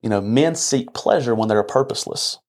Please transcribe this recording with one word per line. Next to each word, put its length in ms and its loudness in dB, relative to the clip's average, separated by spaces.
you 80 -2
know, 100 2
men 360 2
seek 360 -2
pleasure 420 2
when 140 0
they're 140 4
purposeless. 760 -2